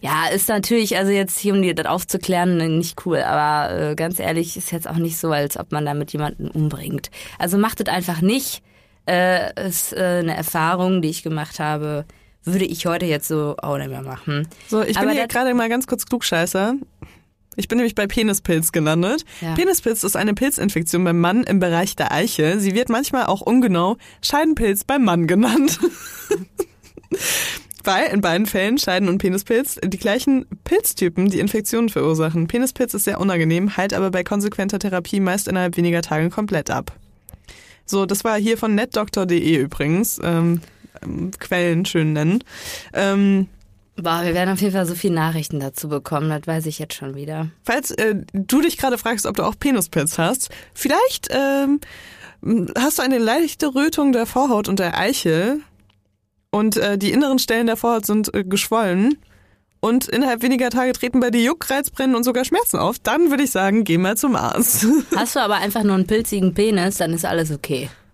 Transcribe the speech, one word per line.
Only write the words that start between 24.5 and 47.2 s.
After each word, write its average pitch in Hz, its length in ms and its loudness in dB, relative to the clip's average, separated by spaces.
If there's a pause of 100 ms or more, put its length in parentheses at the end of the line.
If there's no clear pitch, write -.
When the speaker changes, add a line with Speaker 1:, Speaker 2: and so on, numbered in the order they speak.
Speaker 2:
beim 269 200 2
Mann 170 220 2
genannt. 226 580 2
<laughs> 349 40 4 (2000)
Weil 190 280 2
in 202 80 2
beiden 185 260 2
Fällen, 208 300 0
Scheiden- 190 320 0
und 180 100 2
Penispilz, 208 640 0
die 190 160 -4
gleichen 254 480 0 (180)
Pilztypen 196 680 0
die 185 100 0
Infektionen 226 480 0
verursachen. 160 580 0
Penispilz 247 460 -2
ist 202 120 -4
sehr 202 160 -2
unangenehm, 180 560 2
heilt 196 180 0
aber 190 160 0
bei 180 140 0
konsequenter 202 540 -2
Therapie 185 420 -2
meist 190 280 0
innerhalb 180 280 0
weniger 170 260 2
Tage 156 260 0
komplett 190 420 -2
ab. - 220 -4 (920)
So, 196 180 0
das 196 200 -2
war 220 140 2
hier 220 200 2
von 220 160 2
netdoktor 208 520 0
punkt 180 40 -2 (120)
de 160 140 4
übrigens. 147 640 0
Ähm, 170 380 2 (420)
ähm, - 360 -6
Quellen 175 480 0
schön 156 260 0
nennen. 160 320 2 (480)
Ähm, 196 560 2 (480)
Speaker 1:
Boah, 170 280 -2
wir 170 100 0
werden 180 180 2
auf 185 80 0
jeden 196 140 2
Fall 190 120 2
so 175 80 -4
viele 175 200 0
Nachrichten 160 440 0
dazu 135 300 -6
bekommen, 147 400 -2
das 151 180 -4
weiß 160 200 -2
ich 156 120 -6
jetzt 156 160 -10
schon 139 220 -12
wieder. 156 320 -8 (160)